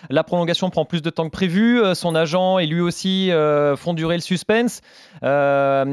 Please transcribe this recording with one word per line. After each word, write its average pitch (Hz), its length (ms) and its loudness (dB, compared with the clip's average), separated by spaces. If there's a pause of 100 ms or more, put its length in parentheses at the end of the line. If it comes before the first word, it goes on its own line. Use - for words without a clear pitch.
la 151 160 0
prolongation 175 460 -2
prend 156 160 -2
plus 165 160 -4
de 160 80 -2
temps 165 160 -4
que 147 40 -8
prévu. 220 520 2
Euh, 185 120 2
son 170 200 -2
agent 185 440 2
et 180 60 0
lui 165 160 -2
aussi, 190 500 -2
euh, 147 460 2
font 175 160 -6
durer 165 220 -2
le 170 80 -4
suspense. 214 580 -2 (420)
Euh, 139 720 2